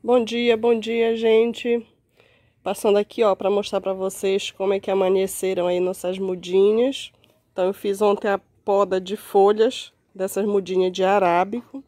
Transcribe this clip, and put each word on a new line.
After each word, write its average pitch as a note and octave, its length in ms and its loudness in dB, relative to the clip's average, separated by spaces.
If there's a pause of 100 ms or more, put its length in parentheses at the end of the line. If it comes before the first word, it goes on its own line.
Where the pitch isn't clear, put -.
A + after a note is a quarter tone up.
Bom A#3+ 160 4
dia, A#3 320 0
bom A3+ 240 2
dia, A3+ 380 0
gente. A3+ 680 2 (800)
Passando G3+ 360 2
aqui, G#3 240 -2
ó, G3+ 120 4
pra F#3+ 140 -4
mostrar G3+ 320 -2
pra F#3+ 140 -4
vocês F#3+ 560 -4
como G3 240 -2
é G3 40 -2
que G3+ 120 -6
amanheceram F#3+ 760 0
aí F3+ 140 -2
nossas F#3 380 -4
mudinhas. G3 920 0 (400)
Então, F#3 180 -2
eu G3 40 -2
fiz G3 300 -4
ontem G3+ 260 0
a G3 100 0 (280)
poda G3 340 0
de F#3 160 -8
folhas G#3+ 800 2 (200)
dessas G3 300 -4
mudinhas F#3 480 0
de F#3 100 -4
arábico. G3 840 0